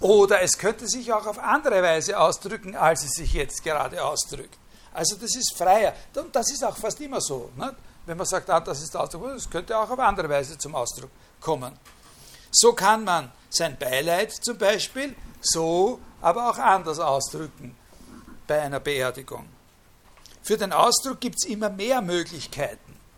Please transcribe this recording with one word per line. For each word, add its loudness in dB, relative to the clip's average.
oder 8
es 0
könnte -2
sich -4
auch -2
auf -8
andere 2
Weise 2
ausdrücken, 0
als 2
es -6
sich 0
jetzt -2
gerade -2
ausdrückt. -6
Also -2
das -6
ist -4
freier. 4
Und -10
das 0
ist -6
auch -4
fast -6
immer -6
so, -6
ne? -8
Wenn -8
man -6
sagt, -4
ah, 4
das -4
ist -12
der -4
Ausdruck, -8
das -12
könnte -4
auch -2
auf -4
andere 2
Weise -2
zum -10
Ausdruck -6
kommen. -4
So 8
kann 4
man 0
sein -2
Beileid 0
zum -6
Beispiel 0
so, 2
aber 2
auch -4
anders 2
ausdrücken -4
bei 0
einer -4
Beerdigung. -4
Für 0
den -4
Ausdruck 4
gibt's -4
immer -4
mehr -2
Möglichkeiten. -6